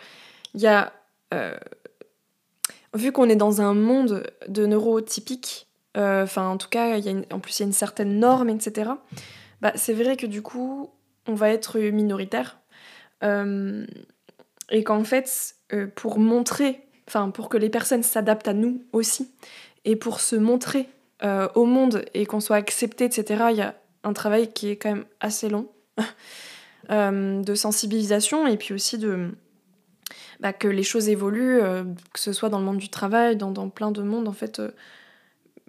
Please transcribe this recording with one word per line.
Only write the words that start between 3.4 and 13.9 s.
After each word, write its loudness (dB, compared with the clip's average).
un 4
monde 4
de 0
neurotypiques, 0
euh, 2
enfin, -2
en -2
tout -10
cas, 0
il -4
y -4
a -2
une, -4
en -6
plus, -8
il 0
y 0
a 0
une 0
certaine 0
norme, 6
et -2
cetera, -6
bah, 0
c'est -2
vrai 0
que -8
du -6
coup, -8
on -2
va 4
être -2
minoritaire. -2
Euh, -2